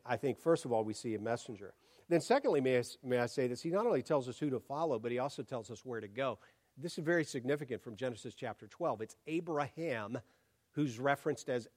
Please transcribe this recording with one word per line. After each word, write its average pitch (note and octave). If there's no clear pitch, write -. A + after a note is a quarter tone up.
I B2
think, B2
first E3
of B2
all, A2
we G#2+
see A2+
a G2+
messenger. A2
Then E3
secondly, A3+
may B2+
I, A#2+
may B2
I A#2+
say B2+
this, B2
he E3+
not G3
only F3+
tells C3+
us A#2
who D3+
to B2+
follow, D3
but A#2+
he B2
also C#3
tells A#2
us G#2
where A#2+
to G#2+
go. A2+
This E3
is E3
very E3
significant C3
from A#2
Genesis A#2+
chapter A2
twelve. C3
It's A2
Abraham D3
who's C3
referenced C#3
as B2